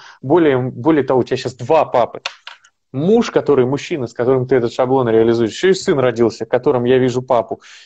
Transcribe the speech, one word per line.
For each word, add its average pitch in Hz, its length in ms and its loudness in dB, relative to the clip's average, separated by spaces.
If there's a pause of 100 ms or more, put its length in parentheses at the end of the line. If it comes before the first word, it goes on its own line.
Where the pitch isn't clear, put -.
(220)
более, 147 380 2
более 127 440 -2
того, 131 160 0
у 120 40 0
тебя 131 140 -6
щас - 160 -10
два 135 320 0
папы. - 340 -2 (720)
Муж, 190 400 0
который 139 340 2
мужчина, 135 420 -6
с - 60 -16
которым 127 340 0
ты 139 80 2
этот 117 160 0
шаблон 127 360 0
реализуешь, 113 440 2
еще - 180 -2
и 185 40 4
сын 180 260 -2
родился, 117 460 0
которым 127 380 0
я 127 140 4
вижу 127 240 0
папу. 120 380 -2 (260)